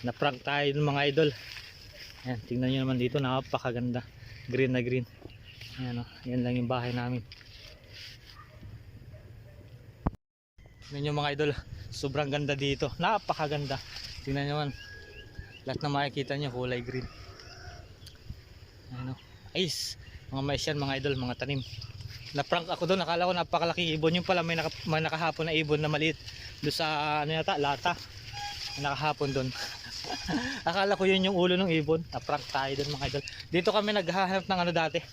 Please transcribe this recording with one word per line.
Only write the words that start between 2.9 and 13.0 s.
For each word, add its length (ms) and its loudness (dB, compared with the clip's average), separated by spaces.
dito, 180 2
napakaganda. 840 0
Green 240 4
na 80 4
green. 240 0
Ayan, 240 -2
oh, 60 -10
yan 160 0
lang 160 2
yung 100 0
bahay 240 0
namin. 300 -2
Tingnan 200 -2
nyo, 40 0
mga 100 4
idol, 180 4
sobrang 400 0
ganda 240 2
dito. 380 2